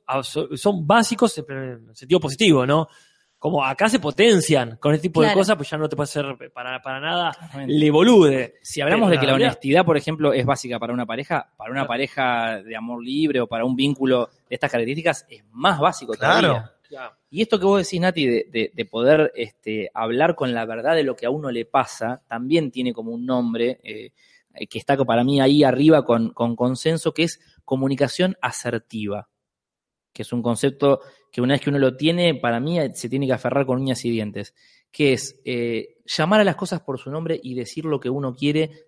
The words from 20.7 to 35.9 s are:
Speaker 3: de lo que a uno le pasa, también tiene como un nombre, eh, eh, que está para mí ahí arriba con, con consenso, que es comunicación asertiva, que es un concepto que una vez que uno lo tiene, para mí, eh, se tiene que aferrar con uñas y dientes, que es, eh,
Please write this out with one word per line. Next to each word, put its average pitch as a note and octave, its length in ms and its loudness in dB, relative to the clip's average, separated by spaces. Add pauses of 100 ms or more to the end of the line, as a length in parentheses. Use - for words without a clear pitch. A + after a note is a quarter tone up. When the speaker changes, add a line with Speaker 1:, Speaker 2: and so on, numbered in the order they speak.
Speaker 3:
de D#3+ 100 2
lo B2+ 120 -4
que - 100 -10
a A#2 40 -2
uno C#3+ 200 -6
le A#2 160 -4
pasa, B2 600 -4
también C3 420 -2
tiene B2+ 240 -4
como A2+ 180 -10
un A#2+ 140 -10
nombre, A#2+ 580 -2
eh, G#2+ 280 -16 (420)
eh, - 140 -14
que - 100 -14
está C#3 200 0
para B2 260 2
mí C#3 160 2
ahí C#3+ 240 6
arriba C#3 400 6
con, A2+ 280 2
con A#2+ 260 -2
consenso, D3+ 560 -2
que D#3 100 0
es E3+ 160 -4 (240)
comunicación C3+ 800 -2
asertiva, A2 880 -6 (840)
que - 100 -12
es - 100 -10
un A#2+ 80 -2
concepto C#3 580 2 (320)
que - 80 -6
una B2+ 140 2
vez C#3+ 80 0
que - 80 -2
uno C#3+ 100 0
lo C3 160 2
tiene, E3 400 2
para A#2 240 -2
mí, D#3+ 180 -2
eh, C#3+ 160 -2
se - 140 -10
tiene C3+ 180 -2
que C3 60 0
aferrar B2 340 0
con B2+ 140 0
uñas C3+ 240 -4
y A#2+ 80 -2
dientes, G#2 420 -6 (380)
que C#3+ 220 2
es, - 320 -6
eh, A#2+ 580 -4